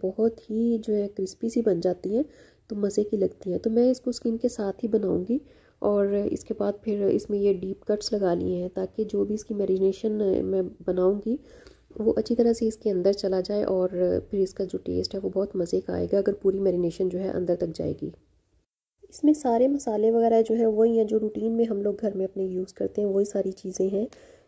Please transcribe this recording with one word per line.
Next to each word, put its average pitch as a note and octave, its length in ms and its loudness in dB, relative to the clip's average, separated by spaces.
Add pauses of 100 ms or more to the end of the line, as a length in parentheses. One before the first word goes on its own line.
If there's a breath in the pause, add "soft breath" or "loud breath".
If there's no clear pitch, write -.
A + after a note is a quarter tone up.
बहुत A3 380 0
ही A3+ 400 0
जो G#3+ 140 -2
है G3+ 140 0
crispy G3+ 420 -6
सी A#3 120 0
बन F#3+ 200 2
जाती F#3 320 -2
है, C4+ 100 2 (460 loud breath)
तो G#3 80 -8
मज़े G3+ 260 0
की G#3 120 -4
लगती F#3 340 -2
है। F3+ 80 0
तो A3+ 120 -2
मैं A#3+ 200 4
इसको B3 220 -2
skin A3+ 260 -4
के B3 120 0
साथ G3+ 320 -6
ही A#3 80 -2
बनाऊँगी G3+ 500 0 (420 loud breath)
और G3+ 340 2
इसके - 380 -4
बाद G3+ 300 -4
फिर G3+ 200 -2
इसमें G3+ 340 0
ये G3+ 160 4
deep F#3+ 300 -8
cuts G#3 300 -2
लगा G3 200 0
लिए F3+ 220 -2
हैं F3+ 140 -4
ताकि F#3+ 360 -6
जो G3+ 180 -2
भी G#3 100 -2
इसकी G#3+ 200 -6
marination F#3+ 580 0 (320)
मैं F#3+ 220 0 (180)
बनाऊँगी G3 540 0 (580 loud breath)
वो A3 160 2
अच्छी A3 220 -2
तरह A#3 180 4
से A3+ 140 -2
इसके A3 240 -2
अंदर F#3 240 2
चला F#3+ 280 -2
जाए G#3 220 -2
और F#3 260 0 (400)
फिर G3 100 0
इसका F#3+ 260 -2
जो F#3+ 140 -6
taste F#3 340 -4
है G3 60 -6
वो F#3+ 100 -4
बहुत G3 260 -2
मज़े F3+ 240 -2
का F3+ 140 -6
आएगा F3 240 0
अगर G3 140 0 (100)
पूरी F#3+ 180 2
marination F3+ 480 0
जो F3+ 100 -4
है F#3+ 140 -4
अंदर F3+ 240 0
तक E3+ 160 -2
जाएगी। - 400 -6 (960)
इसमें D4 240 4
सारे B3 340 2
मसाले A3+ 420 2
वगैरह A3+ 320 6
जो A3 120 0
हैं A#3 140 4
वही A3+ 280 4
हैं A3 100 4
जो G#3+ 120 2
routine G#3+ 340 -2
में A3+ 140 2
हम G3+ 160 -2
लोग G3+ 200 -2
घर G3+ 120 -2
में F#3+ 120 -2
अपने F#3+ 200 -6
यूज़ F#3 280 -6
करते G3 260 -4
हैं, G#3 80 2
वही G3 180 2
सारी G3 260 -2
चीज़ें F#3+ 380 -4
हैं। G3+ 160 -2 (420 loud breath)